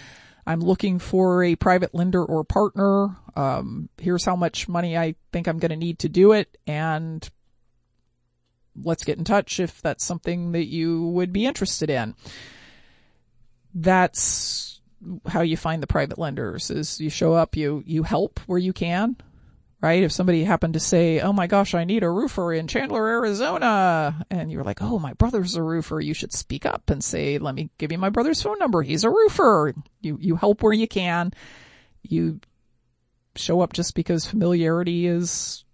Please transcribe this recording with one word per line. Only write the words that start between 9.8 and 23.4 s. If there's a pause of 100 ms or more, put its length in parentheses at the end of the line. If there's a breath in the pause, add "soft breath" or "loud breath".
that's
something
that
you
would
be
interested
in." (1600 loud breath)
That's (560)
how
you
find
the
private
lenders,
is
you
show
up,
you,
you
help
where
you
can, (680 soft breath)
right?
If
somebody
happened
to
say,
"Oh
my
gosh,
I
need
a
roofer
in
Chandler,
Arizona,"